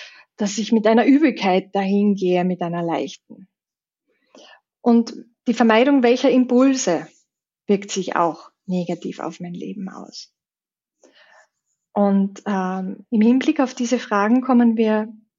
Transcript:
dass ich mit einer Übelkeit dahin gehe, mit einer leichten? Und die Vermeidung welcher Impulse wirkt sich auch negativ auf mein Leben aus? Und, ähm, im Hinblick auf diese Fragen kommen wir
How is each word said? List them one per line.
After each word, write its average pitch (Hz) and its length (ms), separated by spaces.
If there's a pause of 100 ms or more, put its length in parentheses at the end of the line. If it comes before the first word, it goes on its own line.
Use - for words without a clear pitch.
(360)
dass 202 220
ich 214 140
mit 214 140
einer 226 180
Übelkeit 233 720
dahin 202 400
gehe, 180 300
mit 180 180
einer 170 200
leichten? 170 640 (1300)
Und 233 340 (340)
die 226 60
Vermeidung 240 480
welcher 247 280
Impulse 247 800 (580)
wirkt 202 240
sich 185 260
auch - 340 (160)
negativ 175 520
auf 180 220
mein 175 140
Leben 196 340
aus? - 440 (1600)
Und, 196 540
ähm, 190 640
im 220 100
Hinblick 262 400
auf 262 140
diese 240 240
Fragen 220 440
kommen 240 340
wir 220 360 (260)